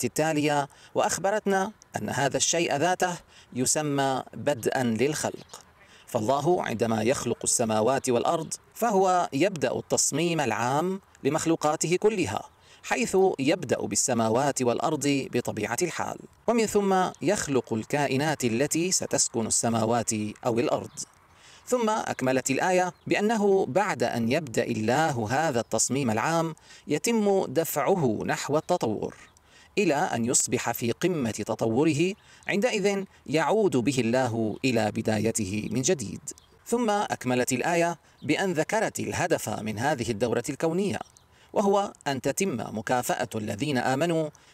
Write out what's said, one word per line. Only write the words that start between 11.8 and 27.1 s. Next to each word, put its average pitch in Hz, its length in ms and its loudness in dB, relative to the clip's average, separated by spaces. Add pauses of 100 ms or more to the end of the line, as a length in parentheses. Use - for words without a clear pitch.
كلها، 180 540 0 (340)
حيث 220 340 0 (220)
يبدأ 139 420 0
بالسماوات 117 800 0
والأرض 135 720 0
بطبيعة 107 480 -2
الحال، - 360 -4 (300)
ومن 226 180 2
ثم 202 300 2 (260)
يخلق 143 520 0
الكائنات 135 720 0
التي 147 460 0
ستسكن - 560 -2
السماوات 113 640 0 (320)
أو 120 140 2
الأرض. - 300 -2 (800)
ثم 233 220 0
أكملت 131 640 0
الآية 180 420 2 (140)
بأنه 208 580 2
بعد 151 380 0
أن 117 280 0
يبدأ 127 320 0
الله 120 680 0
هذا 139 280 0
التصميم 123 520 0
العام 156 440 0 (320)
يتم 202 580 2